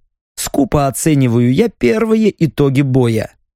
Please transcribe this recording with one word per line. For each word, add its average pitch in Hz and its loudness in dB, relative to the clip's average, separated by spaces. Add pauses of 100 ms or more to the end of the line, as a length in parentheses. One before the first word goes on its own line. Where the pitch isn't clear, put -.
(340)
скупо 143 -2
оцениваю 123 0
я 208 0
первые 220 0 (100)
итоги 139 0
боя. 123 0 (240)